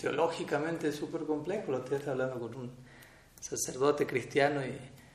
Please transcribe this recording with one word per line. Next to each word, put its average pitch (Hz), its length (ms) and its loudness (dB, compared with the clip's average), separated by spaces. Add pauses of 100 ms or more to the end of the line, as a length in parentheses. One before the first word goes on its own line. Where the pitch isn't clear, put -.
teológicamente 160 880 2
es 143 80 -2
súper 160 260 -4
complejo. 151 460 0
El 139 60 2
otro 127 160 -2
día 139 80 2
estaba 131 260 0
hablando 123 160 -2
con 117 180 -6
un 127 120 -8 (680)
sacerdote 143 680 2
cristiano 139 580 2
y, 127 140 -4 (360)